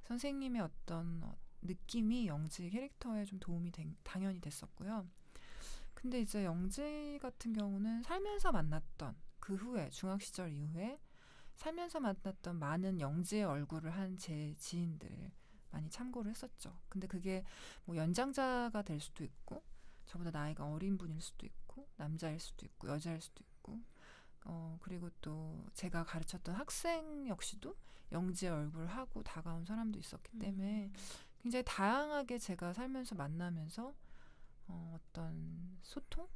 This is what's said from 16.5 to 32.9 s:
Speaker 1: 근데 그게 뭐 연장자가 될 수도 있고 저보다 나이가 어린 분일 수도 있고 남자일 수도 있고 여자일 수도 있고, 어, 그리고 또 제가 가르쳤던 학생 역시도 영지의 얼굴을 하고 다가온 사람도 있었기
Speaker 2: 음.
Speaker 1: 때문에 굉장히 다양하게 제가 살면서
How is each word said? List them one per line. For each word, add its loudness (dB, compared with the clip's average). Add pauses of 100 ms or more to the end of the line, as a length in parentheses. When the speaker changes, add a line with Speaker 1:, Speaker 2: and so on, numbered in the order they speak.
Speaker 1:
근데 0
그게 2 (420)
뭐 -2
연장자가 4
될 0
수도 -4
있고 -6 (420)
저보다 -2
나이가 0
어린 4
분일 -2
수도 -4
있고 -6 (100)
남자일 0
수도 -6
있고 -8
여자일 0
수도 -14
있고, -10 (640)
어, -6
그리고 -4 (120)
또 -4
제가 2
가르쳤던 0
학생 2
역시도 -2 (360)
영지의 2
얼굴을 2
하고 -2
다가온 -2
사람도 0
있었기 -8
Speaker 2:
음. -6
Speaker 1:
때문에 0 (500)
굉장히 2
다양하게 4
제가 0
살면서 -2